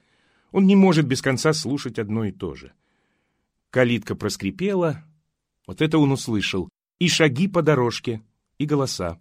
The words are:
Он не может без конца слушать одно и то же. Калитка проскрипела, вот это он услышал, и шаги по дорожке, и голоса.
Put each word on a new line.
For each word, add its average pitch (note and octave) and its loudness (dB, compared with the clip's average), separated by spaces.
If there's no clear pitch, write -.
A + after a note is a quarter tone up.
Он G3 4
не G3+ 6
может E3+ 6
без C3 -2
конца C3+ 0
слушать C#3 -6
одно A2 -4
и G2 -4
то D#2+ -10
же. C2 -20
Калитка A#2+ 0
проскрипела, D#3+ -4
вот G2+ -6
это D#3+ 2
он C#3 4
услышал, G2+ -4
и F3 2
шаги D#3 0
по F3 0
дорожке, B2 0
и D#3 -4
голоса. A#2+ -4